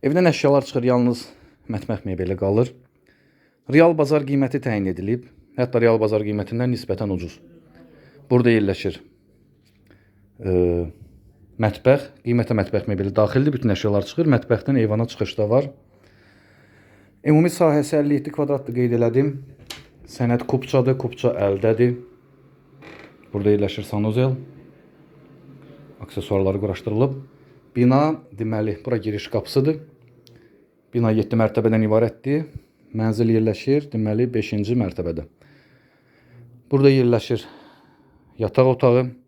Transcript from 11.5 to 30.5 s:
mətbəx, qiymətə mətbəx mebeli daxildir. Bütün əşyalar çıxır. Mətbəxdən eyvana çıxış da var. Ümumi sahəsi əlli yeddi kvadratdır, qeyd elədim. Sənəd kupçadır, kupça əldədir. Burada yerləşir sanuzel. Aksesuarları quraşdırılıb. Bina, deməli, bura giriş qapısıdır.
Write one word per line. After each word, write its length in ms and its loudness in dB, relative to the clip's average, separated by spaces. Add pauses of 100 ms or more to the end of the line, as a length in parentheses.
mətbəx, 460 2 (160)
qiymətə 340 0
mətbəx 320 -2
mebeli 240 -2
daxildir. 400 2
Bütün 220 0
əşyalar 320 -2
çıxır. 260 -2
Mətbəxdən 460 0
eyvana 260 0
çıxış 320 -8
da 120 0
var. 180 2 (1500)
Ümumi 320 4
sahəsi 460 2
əlli 180 2
yeddi 160 -8
kvadratdır, 400 -2
qeyd 240 0
elədim. 320 2 (800)
Sənəd 400 0
kupçadır, 480 0
kupça 320 -2 (160)
əldədir. 480 2 (1400)
Burada 220 2
yerləşir 320 -4
sanuzel. 480 0 (1700)
Aksesuarları 600 -2
quraşdırılıb. 500 -2 (640)
Bina, 260 4 (320)
deməli, 400 -4 (100)
bura 140 -2
giriş 320 -6
qapısıdır. 480 -2 (1120)